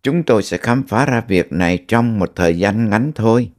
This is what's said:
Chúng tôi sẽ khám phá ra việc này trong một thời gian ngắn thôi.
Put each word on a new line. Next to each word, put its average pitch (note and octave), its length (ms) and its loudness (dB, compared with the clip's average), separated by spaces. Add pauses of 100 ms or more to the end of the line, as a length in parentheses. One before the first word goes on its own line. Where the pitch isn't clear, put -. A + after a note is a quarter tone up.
Chúng D#3+ 200 -2
tôi G#2+ 200 2
sẽ F#2 140 -6
khám B2 300 -2
phá A#2+ 180 0
ra B2 160 0
việc F2+ 300 0
này F2 360 0
trong A#2 320 0
một F2+ 160 -2
thời E2+ 240 0
gian G#2 300 0
ngắn A#2 260 0
thôi. A2+ 440 0